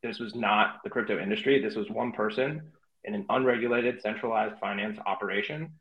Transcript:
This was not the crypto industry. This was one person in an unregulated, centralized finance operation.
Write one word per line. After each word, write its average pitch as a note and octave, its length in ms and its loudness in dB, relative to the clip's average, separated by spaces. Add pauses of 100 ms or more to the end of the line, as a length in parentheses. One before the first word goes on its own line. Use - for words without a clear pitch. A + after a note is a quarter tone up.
This A2 160 -6
was G#2+ 160 -8
not G#2 480 2
the G#2 60 -6
crypto G#2 300 0
industry. G#2+ 420 4
This G#2+ 140 -2
was G#2 160 -4
one A2 220 -2
person B2+ 600 -2 (320)
in G#2 100 -4
an G2+ 140 -4
unregulated, A#2+ 720 2
centralized G#2+ 600 -2
finance G2+ 440 -4
operation. G2+ 760 -2